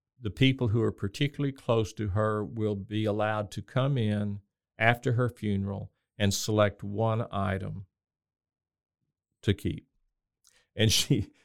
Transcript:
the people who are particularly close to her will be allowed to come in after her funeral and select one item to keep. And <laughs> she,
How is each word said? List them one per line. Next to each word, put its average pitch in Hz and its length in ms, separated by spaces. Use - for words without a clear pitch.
the 113 100
people 131 380
who 113 120
are 110 100
particularly 139 600
close 113 420
to 104 160
her 107 360
will 107 300
be 107 300
allowed 107 460
to 104 100
come 135 360
in 104 420
after 117 340
her 123 160
funeral 98 640
and 98 160
select 104 480
one 110 500
item 98 540
to 104 100
keep. - 320
And 110 140
<laughs> - 20
she, - 340